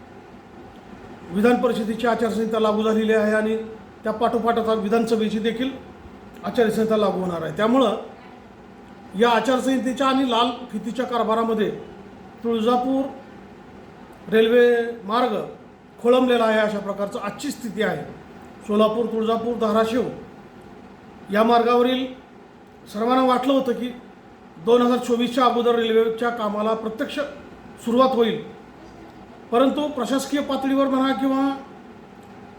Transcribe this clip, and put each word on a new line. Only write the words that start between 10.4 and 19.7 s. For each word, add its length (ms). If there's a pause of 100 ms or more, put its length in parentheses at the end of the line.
फितीच्या 340
कारभारामध्ये 640 (760)
तुळजापूर 640 (1300)
रेल्वे 460 (260)
मार्ग 320 (640)
खोळंबलेला 420
आहे, 160
अशा 200
प्रकारचं 400
आजची 320
स्थिती 320
आहे. 200 (640)
सोलापूर, 380
तुळजापूर, 480
धाराशिव 500 (1300)